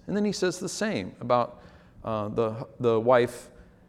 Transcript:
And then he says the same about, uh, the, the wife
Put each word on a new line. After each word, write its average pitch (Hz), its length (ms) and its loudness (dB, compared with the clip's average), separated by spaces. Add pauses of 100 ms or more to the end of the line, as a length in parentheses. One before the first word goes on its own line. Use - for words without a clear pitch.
And 170 100 -4
then 208 80 0
he 208 80 0
says 180 280 -2
the 185 100 -8
same 151 500 -4
about, 120 420 0 (440)
uh, 107 220 -4
the, 113 400 -2 (120)
the 113 200 4
wife 120 500 2 (400)